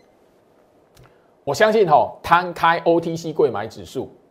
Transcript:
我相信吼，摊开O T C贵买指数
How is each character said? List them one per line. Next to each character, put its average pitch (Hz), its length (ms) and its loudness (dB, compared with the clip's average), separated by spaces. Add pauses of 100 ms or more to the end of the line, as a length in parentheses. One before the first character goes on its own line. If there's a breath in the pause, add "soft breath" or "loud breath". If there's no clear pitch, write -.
(1400 soft breath)
我 143 100 -2
相 214 160 2
信 214 180 4
吼， 135 340 2
摊 175 320 0
开 170 300 0
O 170 140 2
T 170 160 -4
C 165 180 -10
贵 151 180 0
买 104 160 -8
指 107 180 -16
数 - 260 -10 (200)